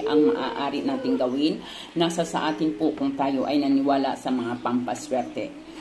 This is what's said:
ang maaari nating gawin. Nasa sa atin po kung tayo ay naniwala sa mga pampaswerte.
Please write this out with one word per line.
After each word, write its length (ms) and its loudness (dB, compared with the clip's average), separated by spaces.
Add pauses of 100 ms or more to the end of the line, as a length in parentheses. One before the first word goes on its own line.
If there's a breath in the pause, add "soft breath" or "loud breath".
ang 240 6
maaari 480 -2
nating 400 0
gawin. 400 0 (400 loud breath)
Nasa 240 2
sa 240 -2
atin 320 0
po 160 2
kung 240 -2
tayo 240 0
ay 160 2
naniwala 560 2
sa 160 -4
mga 320 -2
pampaswerte. 1040 -2 (140 loud breath)